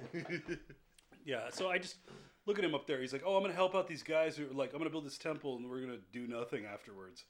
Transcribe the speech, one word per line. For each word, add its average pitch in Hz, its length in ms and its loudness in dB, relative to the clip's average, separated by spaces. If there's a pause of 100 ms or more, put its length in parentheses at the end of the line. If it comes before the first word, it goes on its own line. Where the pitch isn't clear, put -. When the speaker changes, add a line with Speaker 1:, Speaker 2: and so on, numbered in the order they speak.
(140)
Speaker 1:
<laughs> 170 460 -2 (640)
Speaker 2:
Yeah, 120 280 0
so 185 180 0
I 180 80 6
just 185 200 -4 (500)
look 202 100 2
at 196 80 4
him 160 80 4
up 139 140 0
there. 139 120 2
He's 127 140 -2
like, 139 100 -2
"Oh, 190 120 4
I'm 190 80 8
gonna 190 100 2
help 185 220 6
out 180 120 4
these 156 140 -6
guys 156 340 4
who, 151 120 -4
like, 135 260 0
I'm 147 60 -4
gonna 160 100 0
build 151 160 -2
this 139 140 -8
temple 143 380 -2
and 123 120 -6
we're 127 120 -4
gonna 123 180 -6 (120)
do 123 140 -6
nothing 120 400 -2
afterwards." 98 640 -12